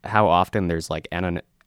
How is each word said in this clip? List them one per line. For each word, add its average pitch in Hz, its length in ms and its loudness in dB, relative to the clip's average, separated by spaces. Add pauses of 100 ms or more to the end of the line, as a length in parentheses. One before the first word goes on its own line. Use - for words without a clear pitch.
how 107 240 2
often 90 400 2
there's, 82 220 -4
like, 78 220 -8
anon-, 87 300 -4 (260)